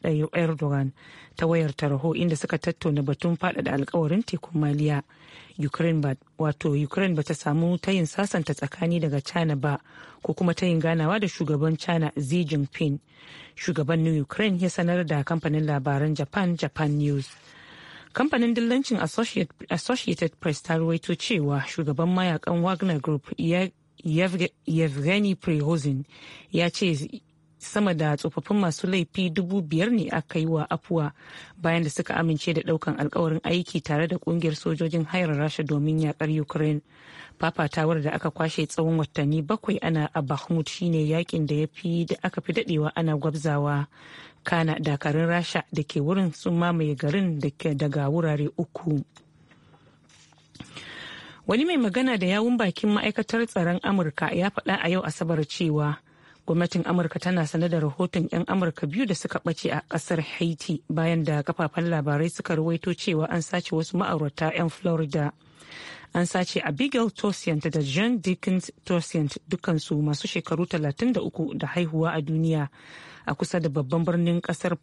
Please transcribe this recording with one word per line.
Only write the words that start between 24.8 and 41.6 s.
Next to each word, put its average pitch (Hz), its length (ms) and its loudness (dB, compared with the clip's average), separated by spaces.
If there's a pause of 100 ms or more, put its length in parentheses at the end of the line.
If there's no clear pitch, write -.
Prigozhin, 147 720 0 (460)
ya 170 180 2
ce 165 520 -2 (380)
sama 208 340 0
da 151 220 2
tsofaffin 175 440 -2
masu 180 280 0
laifi 185 460 0
dubu 190 280 0
biyar 160 280 2
ne 226 220 2
aka - 280 -2
yi 160 60 2
wa 160 240 0
afuwa 160 420 -2 (460)
bayan 165 260 2
da 151 60 0
suka - 260 -2
amince 165 380 0
da 160 80 0
ɗaukan 160 380 0
alkawarin 160 440 0
aiki 170 380 -2
tare 151 260 0
da 175 100 -2
ƙungiyar 165 380 0
sojojin 165 500 0
hayar 165 300 0
Rasha 151 280 0
domin 151 360 2
yaƙar 151 300 0 (120)
Ukraine. 151 400 0 (580)
Fafatawar 160 640 0
da 151 100 0
aka 165 160 -2
kwashe 160 380 -2
tsawon 165 320 0
watanni 151 420 0
bakwai 160 400 -2
ana 156 320 0
a 160 80 -2
Bakhmut 151 480 -2
shine 160 380 0
yakin 160 400 0
da 147 80 0
ya 151 180 2